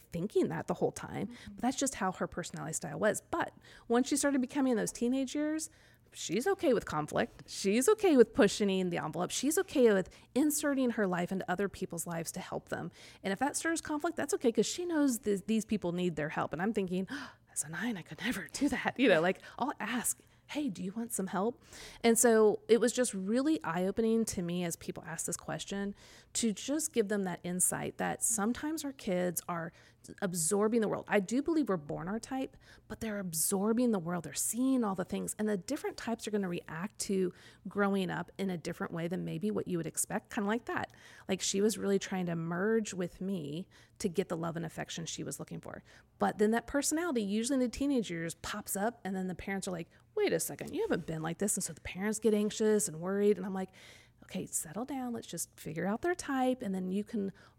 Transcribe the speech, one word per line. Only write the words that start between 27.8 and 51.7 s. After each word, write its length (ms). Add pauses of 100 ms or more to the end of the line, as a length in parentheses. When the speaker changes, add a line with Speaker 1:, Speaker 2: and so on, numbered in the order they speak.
Speaker 1:
that 240
sometimes 600
our 80
kids 560
are 240 (480)
absorbing 600
the 60
world. 200
I 120
do 220
believe 280
we're 80
born 300
our 100
type, 400 (300)
but 120
they're 180
absorbing 760
the 60
world. 260
They're 100
seeing 500
all 100
the 100
things. 340
And 100
the 80
different 400
types 300
are 40
gonna 180
react 540
to 300 (360)
growing 420
up 280
in 120
a 80
different 340
way 160
than 160
maybe 260
what 160
you 120
would 80
expect, 480
kinda 120
like 200
that. 240 (360)
Like, 140
she 220
was 160
really 200
trying 280
to 100
merge 560
with 300
me 440 (320)
to 120
get 180
the 80
love 200
and 100
affection 400
she 180
was 140
looking 220
for. 220 (360)
But 200
then 120
that 160
personality, 560
usually 320
in 60
the 80
teenage 420
years, 260
pops 400
up, 280
and 120
then 120
the 60
parents 320
are 60
like, 160 (260)
"Wait 200
a 60
second, 340
you 80
haven't 240
been 160
like 160
this." 180
And 80
so 80